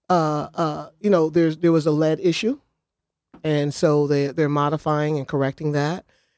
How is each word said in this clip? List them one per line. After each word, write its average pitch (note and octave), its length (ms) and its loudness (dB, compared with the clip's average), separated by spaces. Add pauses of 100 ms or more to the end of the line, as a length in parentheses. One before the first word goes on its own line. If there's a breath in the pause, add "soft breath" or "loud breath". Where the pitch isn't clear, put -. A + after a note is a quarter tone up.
uh, D3+ 440 0
uh, D3+ 360 -4 (120)
you G#3 80 0
know, E3 200 4
there's, D#3+ 280 2
there E3+ 140 2
was D#3+ 140 2
a D#3+ 60 2
lead D#3 300 0
issue, G#3+ 380 -2 (840)
and D3 300 0
so D3 340 2
they, C#3+ 200 0
they're C#3+ 220 -2
modifying D3+ 680 -2
and C3+ 100 -6
correcting C#3 460 -4
that. D3 320 -4 (320)